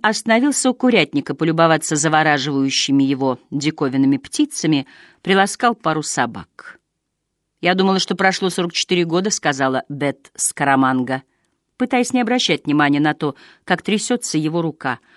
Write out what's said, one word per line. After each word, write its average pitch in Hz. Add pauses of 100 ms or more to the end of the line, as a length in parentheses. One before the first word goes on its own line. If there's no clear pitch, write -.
остановился 233
у 247
курятника 165
полюбоваться 160
завораживающими 143
его 135 (120)
диковинными 139
птицами, 156 (360)
приласкал 196
пару 156
собак. - (800)
«Я 175
думала, 190
что 185
прошло 190
сорок 175
четыре 175
года», — 175
сказала 135
Бет 139
Скараманга, 131 (540)
пытаясь 247
не 254
обращать 226
внимания 147
на 151
то, 147 (300)
как -
трясется 196
его 156
рука. 143 (180)